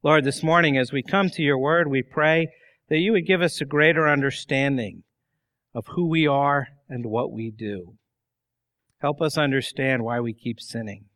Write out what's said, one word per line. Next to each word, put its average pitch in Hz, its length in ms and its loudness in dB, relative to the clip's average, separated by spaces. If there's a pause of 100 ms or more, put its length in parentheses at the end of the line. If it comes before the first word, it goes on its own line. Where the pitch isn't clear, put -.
Lord, 151 220 4
this 139 180 -2
morning 160 340 4
as 127 160 0
we 135 100 -2
come 190 280 0
to 165 120 -6
your 143 160 2
word, 156 300 2
we 135 140 0
pray 156 460 2 (400)
that 156 100 0
you 190 140 2
would 180 140 0
give 185 140 2
us 170 200 -2
a 151 40 -2
greater 151 420 4
understanding 139 1000 -2 (720)
of 113 140 -8
who 175 180 -2
we 160 200 2
are 143 420 2 (200)
and 120 180 -8
what 113 260 -4
we 113 180 -8
do. 101 460 -10 (1040)
Help 143 220 -4
us 156 160 -2
understand 131 640 -2
why 117 160 -4
we 117 140 -6
keep 110 260 -10
sinning. 107 560 -12